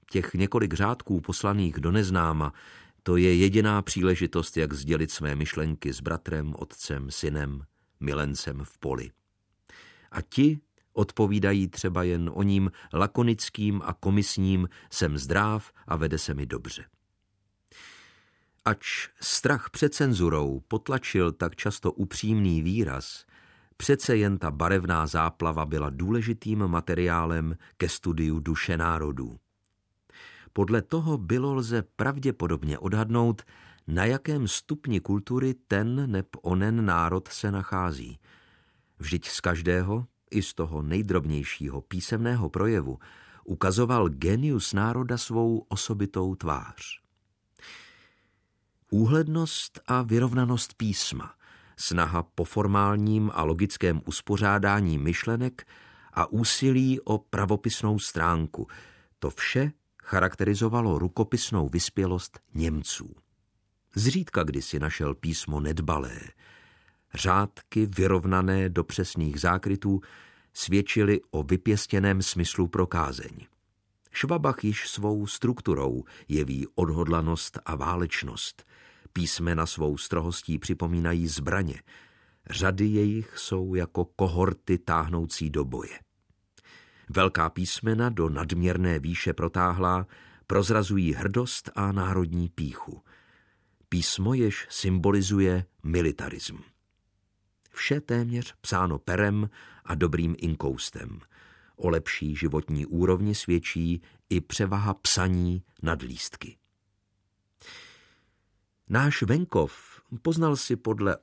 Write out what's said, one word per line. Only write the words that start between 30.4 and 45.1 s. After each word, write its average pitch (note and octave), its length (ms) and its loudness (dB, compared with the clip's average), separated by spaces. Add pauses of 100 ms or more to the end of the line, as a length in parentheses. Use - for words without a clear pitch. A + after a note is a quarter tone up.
Podle G2+ 300 2
toho D#3+ 360 -2
bylo B2+ 360 0
lze A#2 280 -2 (140)
pravděpodobně E2+ 800 -2
odhadnout, A2 640 2 (440)
na F2 180 2
jakém C3+ 440 0
stupni B2 520 -2
kultury B2 540 0 (140)
ten A#2 440 0
neb F#2+ 140 -2 (160)
onen G#2 420 2
národ F2 440 2
se - 220 -4
nachází. F2+ 680 -4 (800)
Vždyť D#2+ 300 -6
z - 120 -6
každého, F2+ 640 0 (240)
i G#2 120 0
z - 120 -8
toho D#2 280 -4
nejdrobnějšího D2+ 1000 -2
písemného A2+ 680 -4
projevu, F2 480 0 (460)
ukazoval G2 640 2
genius G2+ 640 0
národa A#2+ 460 0